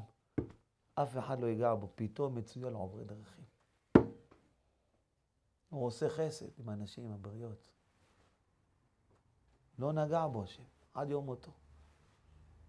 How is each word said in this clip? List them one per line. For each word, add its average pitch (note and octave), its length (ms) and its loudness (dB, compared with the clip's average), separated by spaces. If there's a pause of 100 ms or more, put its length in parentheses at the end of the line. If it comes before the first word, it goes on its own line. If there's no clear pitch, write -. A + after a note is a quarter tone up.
(960)
אף C3 220 2
אחד B2+ 220 -2
לא A#2+ 80 2
ייגע A2+ 280 4
בו, G2+ 200 -2
פתאום B2 400 0
מצויה B2 320 -6
על A#2 60 -4
עוברי G#2 300 -6
דרכים. G#2+ 400 -14 (2250)
הוא C3 160 -2
עושה B2 240 0
חסד D#3 360 -2 (120)
עם A2+ 120 -8
האנשים, G#2 360 -8
עם A2 60 -8
הבריות. G#2 580 -10 (2000)
לא D3 140 0
נגע D#3 340 2
בו A2+ 160 -2
השם, - 200 -12 (300)
עד C#3 160 -4
יום C#3+ 160 0
מותו. B2+ 260 -8 (1160)